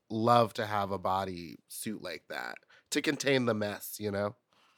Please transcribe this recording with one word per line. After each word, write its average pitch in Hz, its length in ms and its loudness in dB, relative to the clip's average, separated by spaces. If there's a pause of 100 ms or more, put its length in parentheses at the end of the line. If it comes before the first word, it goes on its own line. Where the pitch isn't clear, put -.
(100)
love 117 440 6
to 110 120 -2
have 101 260 -2
a 98 60 -2
body 92 600 -2 (100)
suit - 340 -8
like 82 260 -8
that 64 280 -8 (340)
to 151 120 2
contain 135 440 2
the 117 80 4
mess, 104 440 -4
you 104 120 -4
know? 101 260 -2 (420)